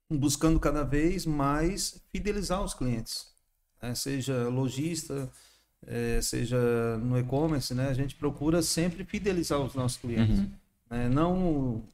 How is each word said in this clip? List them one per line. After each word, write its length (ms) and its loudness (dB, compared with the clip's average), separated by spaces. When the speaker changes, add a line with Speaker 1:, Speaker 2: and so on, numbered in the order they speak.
Speaker 1:
buscando 520 2
cada 220 0
vez 420 0
mais 840 0
fidelizar 540 -2
os 100 -6
clientes, 540 -4
né? 140 -6
Seja 520 -2
lojista, 840 -2
é, 360 0
seja 800 0
no 200 0
e-commerce, 540 0
né? 160 0
A 40 0
gente 220 -2
procura 460 0
sempre 420 0
fidelizar 560 0
os 160 -2
nossos 220 0
clientes. 420 4
Speaker 2:
Uhum. 120 0
Speaker 1:
Né? 200 0
Não, 760 2